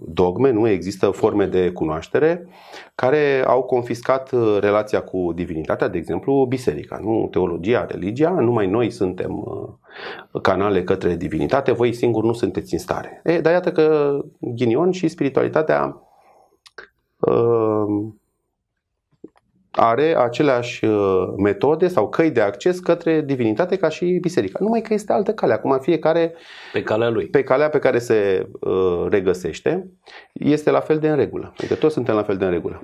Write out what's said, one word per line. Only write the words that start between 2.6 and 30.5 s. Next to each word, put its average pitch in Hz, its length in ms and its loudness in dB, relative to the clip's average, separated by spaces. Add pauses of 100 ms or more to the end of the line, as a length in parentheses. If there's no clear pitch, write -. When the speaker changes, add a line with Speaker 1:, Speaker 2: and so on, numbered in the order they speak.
Speaker 1:
care 139 520 2
au 127 160 4
confiscat, 127 680 -2
uh, 110 280 2
relația 101 420 2
cu 90 340 -4
divinitatea, 85 520 -2
de 90 100 -4
exemplu, 87 520 0
biserica, - 520 -4
nu? 104 300 0
Teologia, 90 580 0
religia, 120 400 -2
numai 120 380 2
noi 107 220 0
suntem, 92 560 -4
uh, - 960 -12
canale 95 420 2
către 92 320 0
divinitate, 85 560 0
voi 117 220 0
singuri 117 320 0
nu 117 80 2
sunteți 98 400 -4
în 82 60 -4
stare. - 440 -8
E, 170 160 2
dar 160 140 4
iată 180 180 0
că, 151 460 2 (220)
ghinion, 127 520 2
și 180 160 -2
spiritualitatea, 139 960 0 (1160)
uh, 110 840 0 (1700)
are 127 420 2
aceleași, 123 680 0
uh, 98 520 2
metode 131 500 2
sau 175 220 0
căi 165 220 2
de 120 100 2
acces 180 380 0
către 170 420 0
divinitate 139 540 0
ca 165 140 0
și 180 320 0
biserica. 185 400 -2
Numai 220 200 0
că 226 120 -4
este 208 200 -2
altă 214 200 0
cale. 165 200 0
Acum 135 280 0
fiecare 165 520 0 (400)
Speaker 2:
Pe 107 100 -2
calea 117 260 0
lui. 107 180 -2
Speaker 1:
pe 139 160 2
calea 139 260 2
pe 151 100 0
care 127 200 2
se, 101 480 2 (120)
uh, 92 500 0
regăsește, 92 760 -2 (460)
este 147 380 0